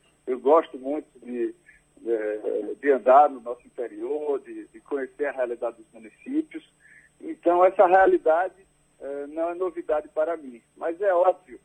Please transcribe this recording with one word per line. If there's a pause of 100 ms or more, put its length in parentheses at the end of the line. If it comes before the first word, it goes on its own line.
(280)
eu
gosto
muito (120)
de, (500)
é,
de
andar
no
nosso
interior,
de,
de
conhecer
a
realidade
dos
municípios. (560)
Então,
essa
realidade, (440)
é,
não
é
novidade
para
mim. (160)
Mas
é
óbvio